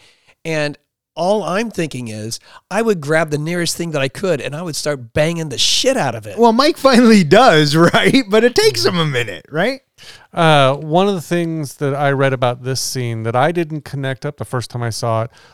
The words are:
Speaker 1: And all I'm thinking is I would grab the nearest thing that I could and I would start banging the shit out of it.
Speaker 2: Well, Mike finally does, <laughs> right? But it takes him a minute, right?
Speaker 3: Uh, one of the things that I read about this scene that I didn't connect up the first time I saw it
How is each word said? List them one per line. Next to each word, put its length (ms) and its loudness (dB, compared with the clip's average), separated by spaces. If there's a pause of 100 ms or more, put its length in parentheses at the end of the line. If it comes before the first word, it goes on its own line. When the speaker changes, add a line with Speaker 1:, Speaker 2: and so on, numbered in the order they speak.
(460)
Speaker 1:
And 320 -4 (380)
all 280 0
I'm 260 -4
thinking 380 -6
is 320 -10 (320)
I 100 0
would 200 0
grab 280 0
the 80 -2
nearest 380 -4
thing 160 -6
that 100 -2
I 60 0
could 320 -4
and 160 -8
I 60 -8
would 160 -8
start 340 -6
banging 380 -2
the 80 -8
shit 400 0
out 180 -2
of 100 -12
it. 120 -14
Speaker 2:
Well, 160 6
Mike 240 2
finally 480 6
does, 500 6
<laughs> 180 4
right? 360 2
But 160 4
it 100 0
takes 300 2
him 120 0
a 80 0
minute, 440 -6
right? 320 -4 (500)
Speaker 3:
Uh, 460 4
one 320 0
of 60 -2
the 60 -6
things 540 -4
that 180 -4
I 200 0
read 180 0
about 320 -2
this 160 -4
scene 440 -6
that 120 -4
I 160 2
didn't 300 -6
connect 440 -8
up 120 -10
the 80 -10
first 240 -6
time 120 -8
I 100 -4
saw 320 -2
it 80 -10 (220)